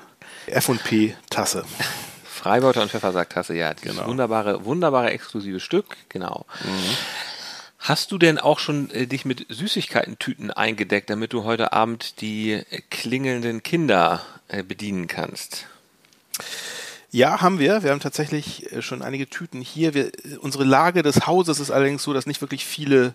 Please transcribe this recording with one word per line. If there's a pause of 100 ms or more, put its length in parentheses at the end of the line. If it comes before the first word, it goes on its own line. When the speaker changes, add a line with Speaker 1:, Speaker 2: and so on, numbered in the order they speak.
(460)
Speaker 1:
F
und
P (160)
Tasse. (340)
Speaker 2:
<laughs>
Freibeuter
und
Pfeffersack
Tasse,
ja.
Dieses
Speaker 1:
Genau.
Speaker 2:
wunderbare,
wunderbare
exklusive
Stück, (120)
genau. (160)
Speaker 1:
Mhm. (800)
Speaker 2:
Hast
du
denn
auch
schon,
äh,
dich
mit
Süßigkeiten-Tüten
eingedeckt,
damit
du
heute
Abend
die,
äh,
klingelnden
Kinder, (280)
äh,
bedienen
kannst? (1400)
Speaker 1:
Ja,
haben
wir.
Wir
haben
tatsächlich,
äh,
schon
einige
Tüten
hier.
Wir,
äh,
unsere
Lage
des
Hauses
ist
allerdings
so,
dass
nicht
wirklich
viele